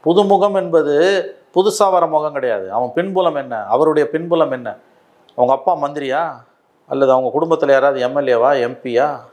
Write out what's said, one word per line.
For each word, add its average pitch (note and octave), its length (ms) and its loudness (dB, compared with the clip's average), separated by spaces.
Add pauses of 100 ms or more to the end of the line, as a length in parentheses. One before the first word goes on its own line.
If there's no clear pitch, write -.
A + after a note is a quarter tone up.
புதுமுகம் G3 540 2
என்பது E3 800 0 (200)
புதுசா G3 360 2
வர F3 140 2
முகம் D3+ 280 -2
கிடையாது. A2 380 -4
அவன் A#2+ 240 -4
பின்புலம் F3+ 400 -2
என்ன, B2 280 -8
அவருடைய D3 460 2
பின்புலம் D#3+ 420 -2
என்ன, A#2+ 240 -8 (600)
அவங்க B2 200 2
அப்பா F3 200 -2
மந்திரியா, D3 560 -4 (560)
அல்லது C3+ 240 2
அவங்க B2+ 280 2
குடும்பத்துல D#3 320 0
யாராவது C3+ 280 2
எம் B2+ 160 -2
எல் C#3 140 -2
ஏவா, B2+ 300 2
எம் B2 240 -4
பியா B2+ 360 0 (140)